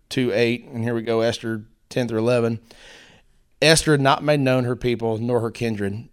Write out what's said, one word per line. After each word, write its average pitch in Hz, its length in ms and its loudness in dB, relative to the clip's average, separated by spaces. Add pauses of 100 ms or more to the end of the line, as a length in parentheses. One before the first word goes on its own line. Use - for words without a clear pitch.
two 123 220 0
eight, 117 340 0
and 120 180 -8
here 120 100 -2
we 113 80 -2
go, 113 200 0
Esther 113 440 -4 (240)
ten 127 180 -2
through 113 120 -2
eleven. 117 400 0 (1040)
"Esther 156 300 4
had 139 80 4
not 135 220 2
made 147 160 2
known 131 240 2
her 123 120 -2
people 113 420 -2
nor 120 220 0
her 113 100 -2
kindred 107 640 -4